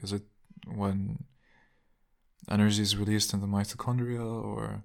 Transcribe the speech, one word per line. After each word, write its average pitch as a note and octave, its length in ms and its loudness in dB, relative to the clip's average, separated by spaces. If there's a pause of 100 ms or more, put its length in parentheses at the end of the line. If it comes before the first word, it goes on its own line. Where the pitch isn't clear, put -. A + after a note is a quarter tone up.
Is G2 100 -6
it G2+ 120 -2 (420)
when G2 580 -2 (1300)
energy G#2 320 6
is G2+ 140 2
released G#2 360 2
in G2 80 0
the G2+ 60 -2
mitochondria, A#2+ 760 0
or G#2+ 640 -4